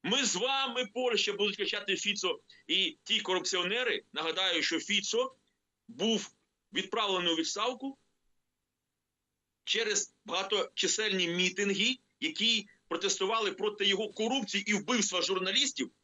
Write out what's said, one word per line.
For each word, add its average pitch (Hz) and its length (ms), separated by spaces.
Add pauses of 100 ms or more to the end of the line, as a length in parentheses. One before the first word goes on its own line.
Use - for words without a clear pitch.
«Ми 247 220
з - 100
вами, 254 500
Польща!» — 233 520
будуть 202 180
кричати 202 400
Фіцо 185 440 (280)
і 180 360
ті 214 180
корупціонери. 185 800 (100)
Нагадаю, 165 500
що 165 160
Фіцо 208 560 (520)
був 190 440 (420)
відправлений 190 600
у - 20
відставку 233 640 (1700)
через 214 520 (100)
багаточисельні 190 1000
мітинги, 190 720 (220)
які 202 480 (200)
протестували 190 640
проти 208 340
його 208 240
корупції 220 600
і - 20
вбивства 202 480
журналістів 190 720 (120)